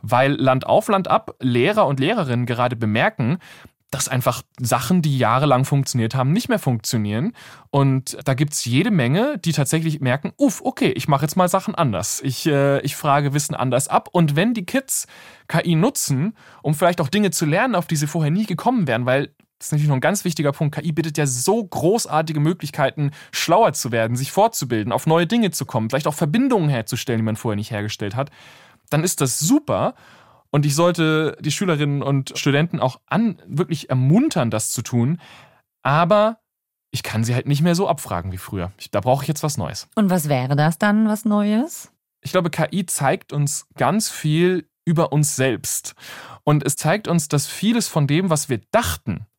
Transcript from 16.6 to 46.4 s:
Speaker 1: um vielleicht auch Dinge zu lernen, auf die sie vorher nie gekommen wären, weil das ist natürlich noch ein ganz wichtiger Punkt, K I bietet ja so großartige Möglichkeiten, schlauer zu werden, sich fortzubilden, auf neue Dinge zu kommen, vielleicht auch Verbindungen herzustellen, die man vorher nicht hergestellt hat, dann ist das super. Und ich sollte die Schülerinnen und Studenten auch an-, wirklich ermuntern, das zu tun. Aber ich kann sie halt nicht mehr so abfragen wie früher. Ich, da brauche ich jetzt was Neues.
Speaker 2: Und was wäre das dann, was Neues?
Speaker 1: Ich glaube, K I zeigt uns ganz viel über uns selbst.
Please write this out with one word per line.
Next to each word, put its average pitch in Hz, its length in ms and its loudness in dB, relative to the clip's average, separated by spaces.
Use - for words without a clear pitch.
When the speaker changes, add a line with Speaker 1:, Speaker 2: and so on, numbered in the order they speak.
Speaker 1:
um 151 120 -2
vielleicht 175 260 2
auch 156 80 0
Dinge 202 240 2
zu - 140 -2
lernen, 208 280 2
auf 175 120 0
die 170 100 -2
sie 147 120 -2
vorher 151 240 0
nie 208 140 0
gekommen 214 400 0
wären, 123 200 0
weil 131 220 0
das - 80 -14
ist - 40 -4
natürlich 151 180 2
noch 139 60 2
ein 127 60 0
ganz 185 240 0
wichtiger 151 260 0
Punkt, 147 240 -2
K 156 60 -6
I 165 100 -4
bietet 160 260 -4
ja 147 80 2
so 160 380 0
großartige 160 800 0
Möglichkeiten, 147 680 -2
schlauer 180 420 2
zu 120 200 -4
werden, 113 240 0
sich 139 140 -4
fortzubilden, 123 600 0
auf 120 160 0
neue 165 200 4
Dinge 220 240 2
zu - 140 -6
kommen, 110 240 -4
vielleicht 156 180 0
auch 147 80 -2
Verbindungen 208 520 2
herzustellen, 117 520 -2
die 110 60 0
man 110 120 -2
vorher 110 180 -4
nicht 104 160 -6
hergestellt 104 440 -6
hat, 143 140 -4
dann 156 160 0
ist - 160 -2
das 131 180 -2
super. 170 540 0
Und 147 100 4
ich 143 80 0
sollte 160 680 2
die 151 100 -2
Schülerinnen 147 500 0
und 139 360 -2
Studenten 147 420 0
auch 127 280 -2
an-, 208 380 -2
wirklich 151 440 -4
ermuntern, 135 640 2
das 110 180 -2
zu - 140 -6
tun. 123 360 0
Aber 180 540 2
ich - 120 -8
kann 110 220 -2
sie 120 100 0
halt 131 100 -2
nicht 143 160 0
mehr 170 140 2
so 190 140 -2
abfragen 95 420 -4
wie 92 60 -8
früher. 92 420 -8
Ich, - 100 -18
da 101 120 -2
brauche 131 240 2
ich - 20 -4
jetzt 147 160 -4
was 151 140 -2
Neues. - 380 -6
Speaker 2:
Und 202 140 2
was 165 200 0
wäre 131 260 0
das 156 220 2
dann, 214 320 2
was 208 160 -4
Neues? 214 680 0
Speaker 1:
Ich - 100 -12
glaube, 170 200 2
K 156 200 0
I 180 140 -2
zeigt - 480 -2
uns 147 420 -2
ganz 165 340 0
viel 165 600 0
über 165 260 2
uns 147 240 2
selbst. - 580 -2